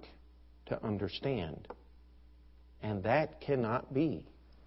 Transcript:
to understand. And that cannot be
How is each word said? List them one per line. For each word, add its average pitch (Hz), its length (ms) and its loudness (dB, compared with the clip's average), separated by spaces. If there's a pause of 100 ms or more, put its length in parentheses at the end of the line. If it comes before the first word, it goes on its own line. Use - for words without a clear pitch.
(680)
to - 180 -4
understand. 101 840 -2 (1160)
And 104 200 0
that 143 380 4
cannot 123 520 0
be 135 320 2 (420)